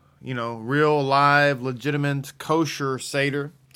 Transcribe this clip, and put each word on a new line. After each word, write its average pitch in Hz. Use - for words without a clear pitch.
you 127
know, 117
real, 147
live, 143
legitimate, 139
kosher 147
Seder. 143